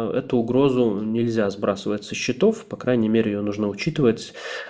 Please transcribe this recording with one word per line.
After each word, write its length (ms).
э, 60
эту 180
угрозу 640
нельзя 480
сбрасывать 540
со 100
счетов, 520
по 100
крайней 320
мере, 240
ее 100
нужно 280
учитывать, 640